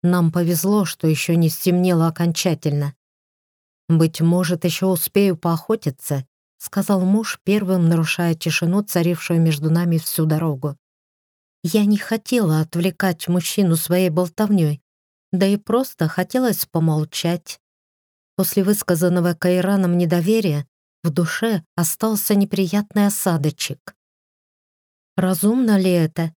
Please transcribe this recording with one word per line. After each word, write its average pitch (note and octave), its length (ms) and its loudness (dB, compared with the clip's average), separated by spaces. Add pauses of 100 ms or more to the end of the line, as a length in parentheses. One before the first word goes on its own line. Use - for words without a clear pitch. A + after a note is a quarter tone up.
Нам F3 300 2
повезло, F3 540 0
что - 220 -4
еще D#3+ 280 0
не E3 140 4
стемнело F3+ 580 0
окончательно. D#3+ 880 -2 (920)
«Быть D#3+ 340 2
может, E3+ 440 0
еще F3+ 220 0
успею F#3+ 500 0
поохотиться», D#3+ 880 -4 (320)
сказал G3 440 -2
муж, G3+ 420 0
первым F#3 440 2
нарушая E3 460 0
тишину, E3+ 480 -2
царившую E3+ 580 0
между D#3 300 2
нами E3 280 2
всю D#3+ 280 -2
дорогу. D3+ 520 -2 (840)
Я G3+ 220 2
не G#3 120 4
хотела G#3 640 0
отвлекать F3 680 -2
мужчину F3 480 0
своей F3+ 340 0
болтовней, F3 720 0 (500)
да F#3+ 140 0
и G3+ 120 2
просто A3 500 -2
хотелось A#3 580 -2
помолчать. D#3+ 920 -4 (760)
После F#3+ 280 0
высказанного F3 720 0
Кайраном F3+ 640 0
недоверия F3 680 0 (380)
в E3+ 80 0
душе F3+ 520 -2 (120)
остался G#3+ 580 -2
неприятный G3+ 720 0
осадочек. D#3 880 -4 (1200)
«Разумно G3+ 600 2
ли F#3 140 2
это? E3 480 0